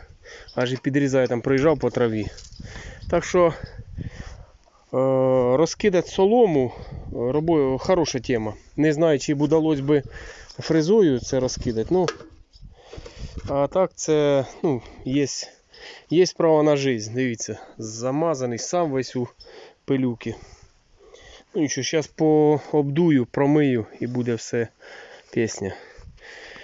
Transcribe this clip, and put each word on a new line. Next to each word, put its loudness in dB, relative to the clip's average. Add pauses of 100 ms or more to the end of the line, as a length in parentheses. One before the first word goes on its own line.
(540)
аж -2
і -4
підрізає, 2
там -2
проїжджав 2
по 0
траві. 0 (840)
Так 0
що, 4
е, 2 (2000)
розкидати 2
солому, 4
е, -14
робо-, 2
хороша 0
тема. -2 (220)
Не 2
знаю, 2
чи -2
б -2
удалось 2
би 2 (560)
фрезою 2
це -2
розкидати, -4
ну, 2 (1400)
а 0
так 0
це, 2 (180)
ну, 0 (220)
є, 0 (840)
є 6 (120)
право 4
на 4
життя, -2
дивіться, -4 (200)
замазаний -4
сам -2
весь -4
у -2 (560)
пилюки. -2 (1200)
Ну -2
нічого, -2
щас -2
пообдую, 2
промию 2 (140)
і -4
буде -2
все -4 (640)
пісня. -2 (880)